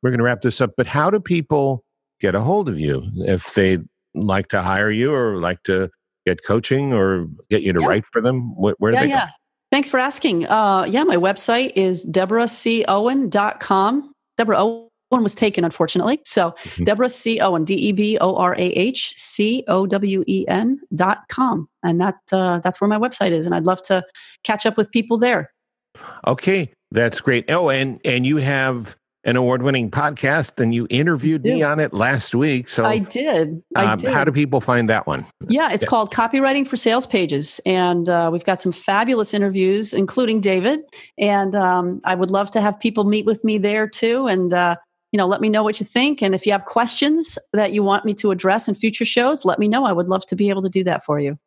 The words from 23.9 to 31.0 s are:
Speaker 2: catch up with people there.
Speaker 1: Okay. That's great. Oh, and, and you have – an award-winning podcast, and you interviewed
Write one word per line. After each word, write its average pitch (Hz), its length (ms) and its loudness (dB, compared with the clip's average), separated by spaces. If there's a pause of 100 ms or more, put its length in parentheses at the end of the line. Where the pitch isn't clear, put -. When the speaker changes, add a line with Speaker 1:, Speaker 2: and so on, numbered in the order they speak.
Speaker 2:
catch 214 220 -2
up 220 100 0
with 208 160 0
people 233 260 0
there. 220 320 0 (760)
Speaker 1:
Okay. 165 460 0 (180)
That's 113 300 0
great. 120 300 0
Oh, 165 200 0
and, 135 340 -2
and 127 220 0
you 147 120 2
have – 131 580 -2 (280)
an 120 120 2
award-winning 127 540 0
podcast, 147 680 -2
and 117 160 2
you 117 140 -2
interviewed 147 580 0